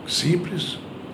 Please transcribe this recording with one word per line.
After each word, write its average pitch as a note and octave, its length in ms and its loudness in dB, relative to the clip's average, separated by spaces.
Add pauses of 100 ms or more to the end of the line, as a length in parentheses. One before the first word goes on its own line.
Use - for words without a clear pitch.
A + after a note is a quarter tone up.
simples, - 720 2 (340)